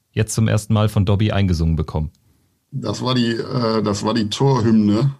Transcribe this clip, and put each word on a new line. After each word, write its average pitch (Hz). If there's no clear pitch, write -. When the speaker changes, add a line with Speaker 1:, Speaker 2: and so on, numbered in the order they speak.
Speaker 1:
jetzt 110
zum 110
ersten 110
Mal 107
von 101
Dobby 104
eingesungen 82
bekommen. 78
Speaker 2:
Das -
war 127
die, 117
äh, 113
das 104
war 107
die 104
Torhymne, 113